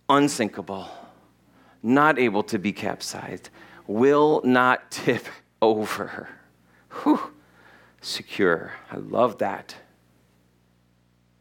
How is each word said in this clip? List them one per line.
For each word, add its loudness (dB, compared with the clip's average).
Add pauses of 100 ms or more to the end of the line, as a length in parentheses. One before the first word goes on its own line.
unsinkable, 0 (920)
not 4
able 0
to -4
be -2
capsized, -10 (360)
will 4
not 4
<laughs> -
tip -2 (360)
over. -2 (720)
Whew. 0 (720)
Secure. -2 (180)
I -10
love -2
that. -6 (1700)